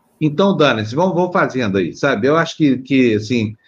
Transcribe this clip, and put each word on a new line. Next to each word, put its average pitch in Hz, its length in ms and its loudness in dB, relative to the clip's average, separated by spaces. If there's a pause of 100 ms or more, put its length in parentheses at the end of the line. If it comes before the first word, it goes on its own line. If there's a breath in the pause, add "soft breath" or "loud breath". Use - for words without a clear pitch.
(200)
então 160 360 0
dane-se, 120 380 0
vão, 175 200 0
vão 175 180 -2
fazendo 123 460 0
aí, 85 160 -2
sabe? 123 320 0
Eu 151 100 2
acho 160 200 -2
que, 135 220 2
que, 127 360 2
assim, 107 400 -2 (140)